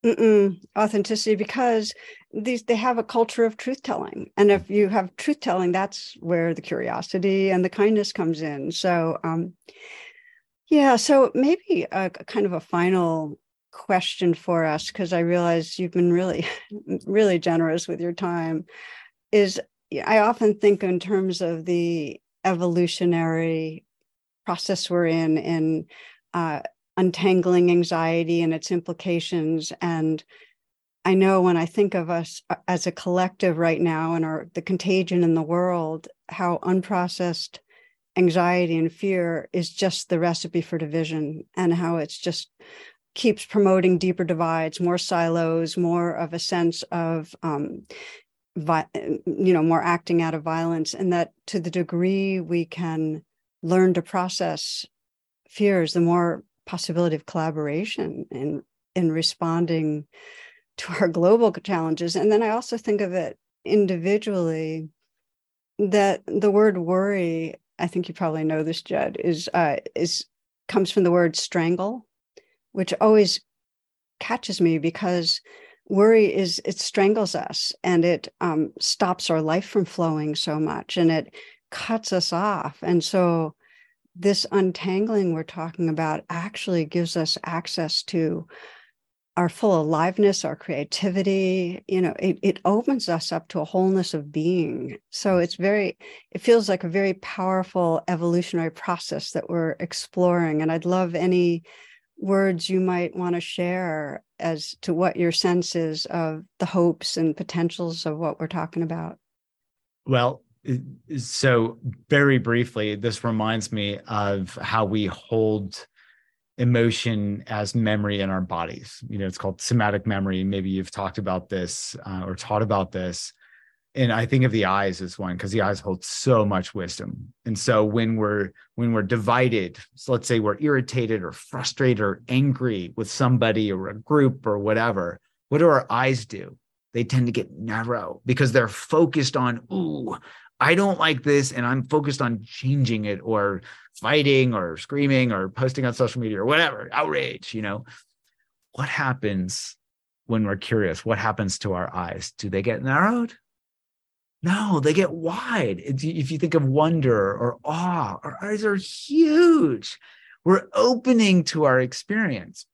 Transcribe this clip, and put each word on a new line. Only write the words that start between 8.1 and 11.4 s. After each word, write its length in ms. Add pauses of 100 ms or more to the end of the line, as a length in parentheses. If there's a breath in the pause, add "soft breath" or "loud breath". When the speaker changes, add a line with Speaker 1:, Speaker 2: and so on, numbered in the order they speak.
Speaker 1:
comes 280
in. 300
So, 540
um, 280 (1160 loud breath)
yeah, 260
so 400
maybe 560